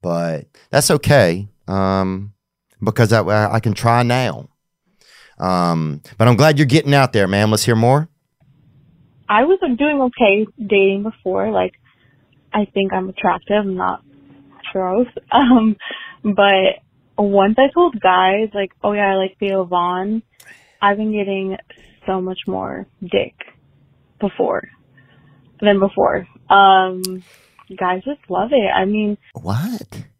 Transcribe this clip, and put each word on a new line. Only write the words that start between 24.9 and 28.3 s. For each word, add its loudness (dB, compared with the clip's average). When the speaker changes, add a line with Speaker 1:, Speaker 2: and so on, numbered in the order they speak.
Speaker 2:
than 4
before. 0
Um, 4
guys -4
just -10
love -4